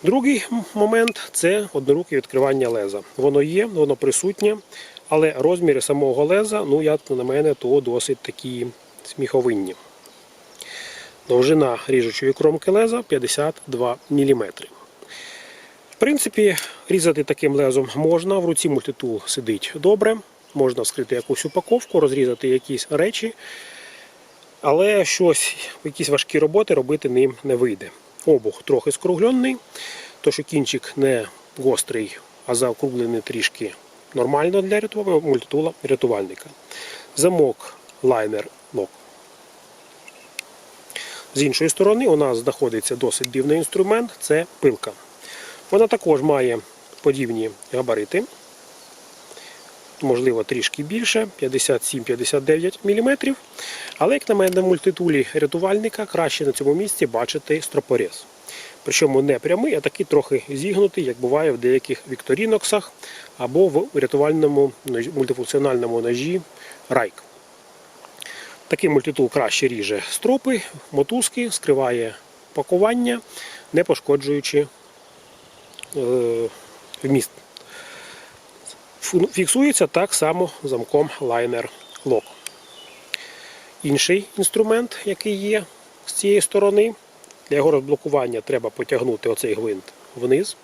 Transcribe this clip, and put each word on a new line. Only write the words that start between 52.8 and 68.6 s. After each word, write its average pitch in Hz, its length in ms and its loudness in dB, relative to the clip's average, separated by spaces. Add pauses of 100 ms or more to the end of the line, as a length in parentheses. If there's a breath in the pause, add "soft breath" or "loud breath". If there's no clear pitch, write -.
міліметрів. 247 520 0 (640 loud breath)
Але, 202 160 2
як - 140 -4
на 220 60 2
мене, 185 200 2
на 185 80 2
мультитулі 175 720 2
рятувальника 190 720 -2
краще 160 400 -2
на 135 60 2
цьому 143 220 0
місці 185 320 -2
бачити 127 560 -4
стропорез. - 600 -2 (600 loud breath)
Причому 135 380 2
не 139 160 2
прямий, 208 360 0
а 151 60 -2
такий - 260 -4
трохи 139 420 2
зігнутий, 180 560 0
як 123 160 -4
буває 143 320 2
в 117 60 -4
деяких 127 520 0
вікторіноксах 202 840 0 (460 loud breath)
або 147 300 2
в 147 260 0
рятувальному 143 800 2 (140)
нож-, 123 300 -4
мультифункціональному 127 840 0
ножі 131 400 -2 (480 loud breath)
Райк. 117 240 0 (1600 loud breath)